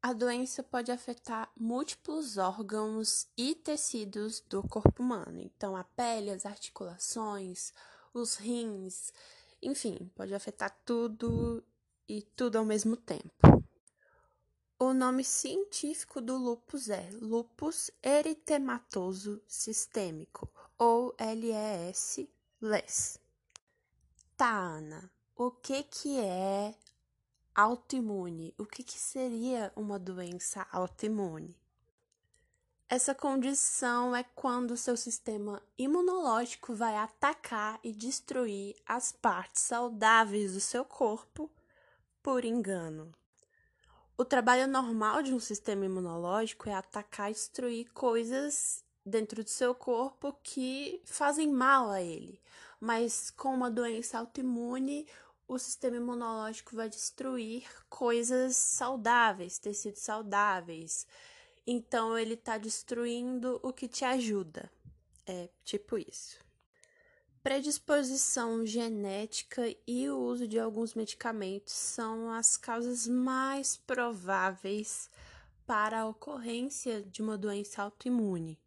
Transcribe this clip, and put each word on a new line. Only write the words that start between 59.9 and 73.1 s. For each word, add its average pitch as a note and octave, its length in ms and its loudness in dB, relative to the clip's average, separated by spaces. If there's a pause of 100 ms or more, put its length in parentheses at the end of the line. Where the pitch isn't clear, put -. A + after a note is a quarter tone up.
saudáveis. G3 1040 -2 (600)
Então, A3+ 500 0
ele A3+ 200 0
tá A3+ 200 -4
destruindo A#3+ 1080 -4
o B3+ 100 -4
que B3+ 160 -8
te - 160 -4
ajuda. A3 640 0 (560)
É F3+ 220 -8 (160)
tipo G#3 340 -4
isso. - 400 -10 (1040)
Predisposição C4+ 1200 2
genética A3 1000 -2 (220)
e B3 220 -2
o C#4 100 -2
uso A#3+ 300 -2
de A3 100 0
alguns A3+ 360 -2
medicamentos G#3+ 800 -4
são A3+ 560 -4
as A3+ 260 4
causas A#3+ 500 -4
mais C4 720 0